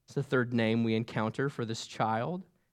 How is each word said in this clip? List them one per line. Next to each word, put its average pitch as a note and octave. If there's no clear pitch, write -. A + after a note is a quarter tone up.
It's -
the C#3+
third B2
name A2+
we A2+
encounter A2+
for A#2+
this A2
child. B2+